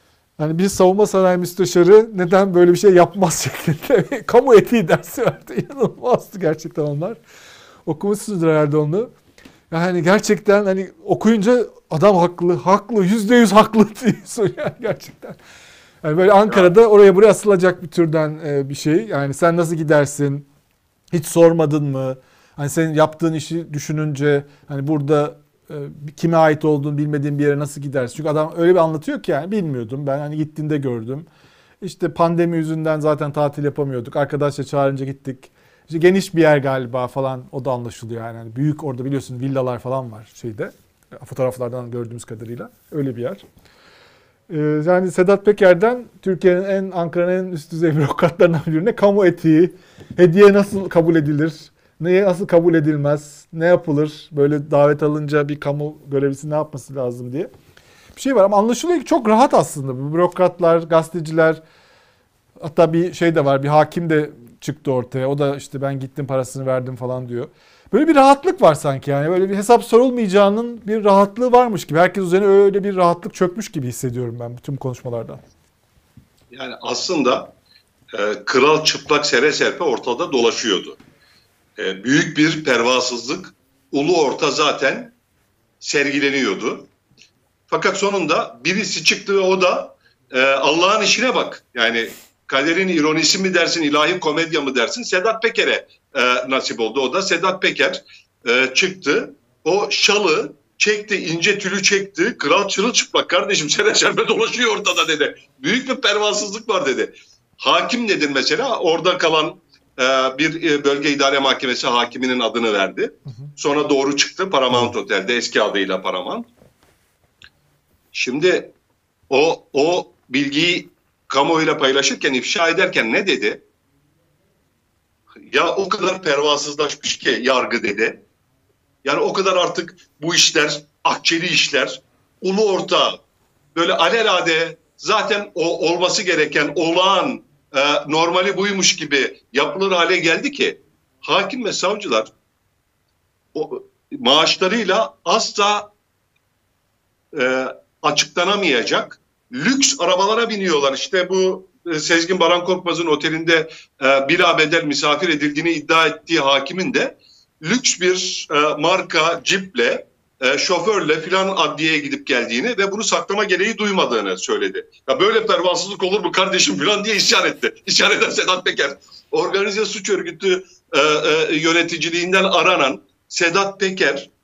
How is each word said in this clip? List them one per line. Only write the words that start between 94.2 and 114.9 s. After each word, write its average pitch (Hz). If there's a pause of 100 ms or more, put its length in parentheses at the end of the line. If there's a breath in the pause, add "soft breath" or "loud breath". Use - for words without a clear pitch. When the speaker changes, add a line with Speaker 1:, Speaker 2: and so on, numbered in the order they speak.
Speaker 2:
komedya 156
mı 135
dersin? 123
Sedat 220
Peker'e, 175 (260 soft breath)
e, 139 (300)
nasip 127
oldu. 113
O 127
da 185
Sedat 185
Peker, 185 (440 soft breath)
e, 127
çıktı. 185 (300)
O 202
şalı 170 (260)
çekti, 208
ince 165
tülü 190
çekti. 202
"Kral 180
çırılçıplak 196
kardeşim, 175
sere -
serpe 208
dolaşıyor 220
ortada." 175
dedi. 151 (280 soft breath)
"Büyük 233
bir 254
pervasızlık 208
var." 185
dedi. 123 (420 soft breath)
Hakim 185
nedir 147
mesela? 220
Orada 165
kalan, 160 (520 soft breath)
e, 127 (340)
bir, 160
e, 143
bölge 143
idare 139
mahkemesi 131
hakiminin 123
adını 113
verdi. 95 (220)
Speaker 1:
Hı 139
hı. - (240)
Speaker 2:
Sonra 147
doğru 143
çıktı. -
Paramount 123